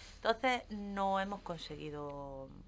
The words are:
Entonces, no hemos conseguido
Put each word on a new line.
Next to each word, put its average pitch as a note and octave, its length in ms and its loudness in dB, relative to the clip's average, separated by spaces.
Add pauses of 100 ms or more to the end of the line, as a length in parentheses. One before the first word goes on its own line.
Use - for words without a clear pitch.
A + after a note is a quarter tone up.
(140)
Entonces, A#3+ 560 4
no G3 500 2
hemos G3 220 -2
conseguido D3 1080 -6 (200)